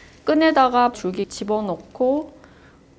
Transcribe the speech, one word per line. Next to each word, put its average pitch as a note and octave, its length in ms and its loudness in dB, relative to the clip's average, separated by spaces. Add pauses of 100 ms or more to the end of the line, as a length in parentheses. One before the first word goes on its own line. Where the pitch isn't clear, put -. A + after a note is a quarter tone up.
(260)
끈에다가 C4 680 4
줄기 F#3 340 -6
집어넣고 G#3+ 1080 -4 (640)